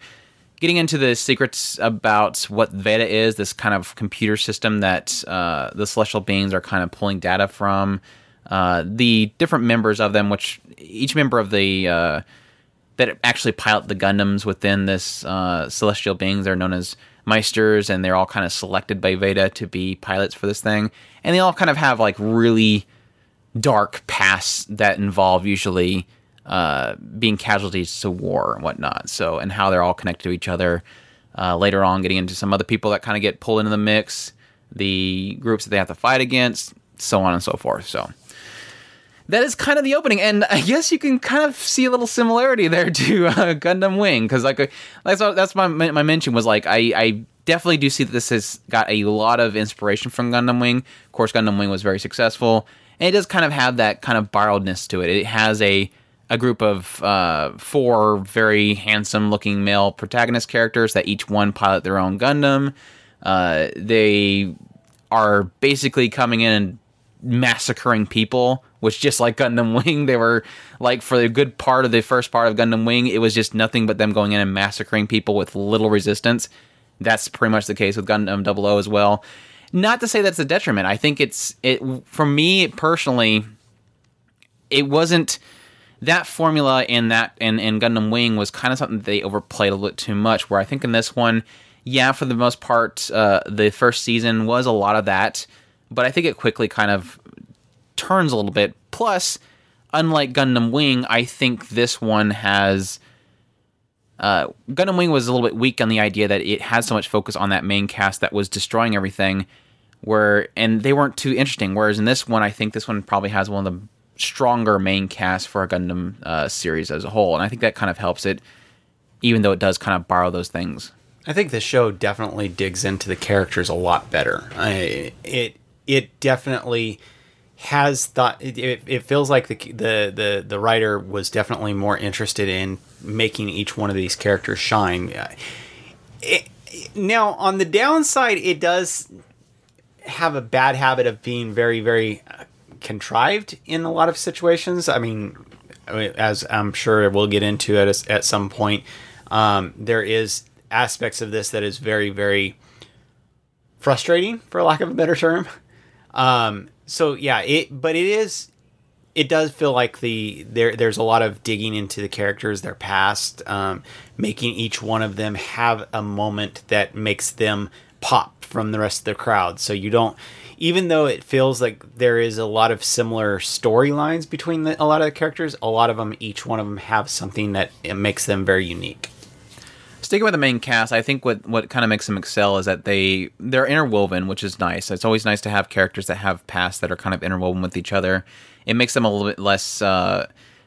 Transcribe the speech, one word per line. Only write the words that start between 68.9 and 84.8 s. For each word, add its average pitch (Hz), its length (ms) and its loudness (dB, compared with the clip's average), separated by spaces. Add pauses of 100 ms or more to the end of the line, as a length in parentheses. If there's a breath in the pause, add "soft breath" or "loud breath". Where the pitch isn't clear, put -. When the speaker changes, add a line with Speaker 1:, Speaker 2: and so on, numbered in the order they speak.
Speaker 1:
just 139 200 2
like 120 160 2
Gundam 120 480 2
Wing, 147 220 0
they 131 100 2
were, 113 280 2 (360 loud breath)
like, 123 220 2
for 127 160 0
a 117 100 4
good 127 300 2
part 131 260 4
of 120 60 2
the 113 100 4
first 123 300 0
part 117 160 2
of 110 100 2
Gundam 113 280 2
Wing, 120 220 2
it 107 120 0
was 110 160 4
just 110 200 0
nothing 110 320 2
but 107 120 0
them 107 140 2
going 104 200 2
in 104 80 2
and 98 120 0
massacring 101 540 -2
people 107 280 0
with 95 200 -2
little 107 360 2
resistance. 107 580 0 (520 soft breath)
That's 110 280 0
pretty - 220 0
much 107 160 2
the 104 80 -4
case 101 220 0
with 101 100 -6
Gundam 101 360 0
double 101 240 0
O 104 120 4
as 98 100 -2
well. 104 360 2 (480 loud breath)
Not 214 280 2
to 233 80 -2
say 214 140 2
that's 180 160 0
a 165 60 0
detriment. 135 420 0
I 101 100 0
think 147 240 0
it's, - 420 -4
it, 127 180 2 (240)
for - 220 -2
me 160 420 4
personally, 123 760 2 (1300)
it 139 180 2